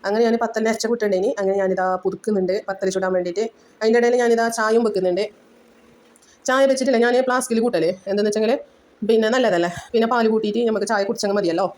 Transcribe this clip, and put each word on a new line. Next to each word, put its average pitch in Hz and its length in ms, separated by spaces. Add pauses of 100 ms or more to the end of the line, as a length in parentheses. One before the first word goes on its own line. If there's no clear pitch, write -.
അങ്ങനെ 208 220
ഞാൻ 226 160
പത്തലിന് 226 300
അരച്ച 220 200
കുട്ടുണ്ടേനി. 208 380 (100)
അങ്ങനെ 196 200
ഞാനിതാ 185 260 (180)
പുതുക്കുന്നുണ്ട് 190 500 (140)
പത്തൽ 190 280
ചുടാൻ 185 200
വേണ്ടിയിട്ട്. 180 280 (380)
അതിൻ്റെ 226 180
ഇടയിൽ 240 220
ഞാനിതാ 226 240 (120)
ചായയും 226 300
വെക്കുന്നുണ്ട്. 185 340 (1200)
ചായ 262 260
വെച്ചിട്ടില്ല 254 320
ഞാൻ 240 100 (140)
ഫ്ലാസ്കിൽ 247 380
കൂട്ടല്. 170 240 (100)
എന്താണെന്ന് 208 320
വെച്ചെങ്കിൽ 214 220 (480)
പിന്നെ 220 340
നല്ലതല്ലേ, 180 340 (240)
പിന്നെ 226 180
പാൽ 240 220
കൂട്ടിയിട്ട് 220 340
നമുക്ക് 208 220
ചായ 202 200
കുടിച്ചങ്ങ് 208 280
മതിയല്ലോ. 180 280 (120)